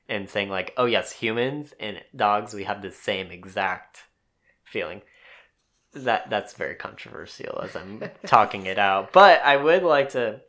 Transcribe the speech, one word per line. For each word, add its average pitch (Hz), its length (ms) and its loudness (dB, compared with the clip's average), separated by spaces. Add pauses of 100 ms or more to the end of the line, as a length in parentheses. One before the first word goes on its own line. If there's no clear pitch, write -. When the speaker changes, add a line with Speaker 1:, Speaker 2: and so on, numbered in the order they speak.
Speaker 1:
and 101 220 -8
saying, 101 180 -4
like, 95 280 -6
"Oh 127 100 2
yes, 107 260 0
humans 127 680 -4
and 101 200 -12 (140)
dogs, 107 400 -2
we 101 100 -10
have 98 160 -6
the 95 120 -12
same 95 400 -8
exact 92 720 -8 (600)
feeling." 92 380 -8 (920)
That, 123 380 -4
that's 104 240 -4
very 76 220 -8
controversial - 840 -14
as - 140 -10
I'm 98 280 -12 (140)
Speaker 2:
<laughs> - 100 -18
Speaker 1:
talking 104 400 4
it 95 120 -6
out. 98 340 2
But 180 300 10
I 139 140 4
would 160 260 4
like 143 280 2
to 117 380 -4